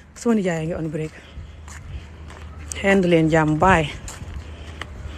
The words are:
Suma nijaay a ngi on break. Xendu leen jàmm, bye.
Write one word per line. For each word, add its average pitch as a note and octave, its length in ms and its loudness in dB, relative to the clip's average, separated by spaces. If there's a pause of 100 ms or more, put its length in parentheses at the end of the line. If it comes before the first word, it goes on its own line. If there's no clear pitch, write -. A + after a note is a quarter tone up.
(140)
Suma A#3 240 2
nijaay F3 240 0
a D#3+ 80 -2
ngi F3 80 -4
on D#3+ 100 -4
break. D#3 220 -4 (1700)
Xendu G3 300 4
leen D#3+ 220 6
jàmm, D#3 280 4
bye. E3 320 6 (1300)